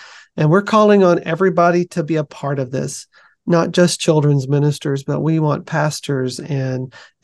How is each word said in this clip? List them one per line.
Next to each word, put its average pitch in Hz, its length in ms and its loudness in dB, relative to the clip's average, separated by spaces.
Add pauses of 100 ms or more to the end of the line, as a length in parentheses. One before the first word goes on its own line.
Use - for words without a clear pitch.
(360)
And 151 140 0
we're 196 120 4
calling 208 420 4
on 175 200 2
everybody 175 600 2
to 175 160 -6
be 156 140 -4
a 151 80 -2
part 139 340 -8
of 127 120 -6
this, 139 360 -8 (380)
not 170 280 0
just 180 260 2
children's 147 480 2
ministers, 143 560 -2
but 147 180 -4
we 160 200 0
want 151 260 -2
pastors 147 720 -4
and 131 540 -6 (320)